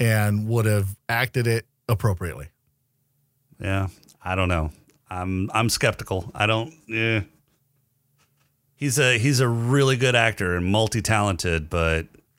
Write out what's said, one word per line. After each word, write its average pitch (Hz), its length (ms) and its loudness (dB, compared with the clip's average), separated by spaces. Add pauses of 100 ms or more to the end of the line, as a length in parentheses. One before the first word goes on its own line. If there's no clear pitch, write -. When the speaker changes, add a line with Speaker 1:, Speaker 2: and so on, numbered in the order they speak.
Speaker 1:
and 107 480 0
would 113 160 0
have 101 320 0 (100)
acted 120 400 -2
it 113 180 0 (220)
appropriately. 87 640 -2 (1080)
Speaker 2:
Yeah, 95 280 -2 (340)
I 92 140 -6
don't 92 140 0
know. 78 220 0 (380)
I'm, 92 440 -4
I'm 113 160 0
skeptical. - 680 -2
I 104 100 0
don't. 113 280 -2 (200)
Eh. 113 280 0 (1500)
He's 143 240 -2
a, 127 180 4
he's 127 220 2
a 131 80 4
really 127 480 2
good 123 200 2
actor 104 420 0
and 87 100 0
multi-talented, 101 1000 0
but, 82 380 0 (320)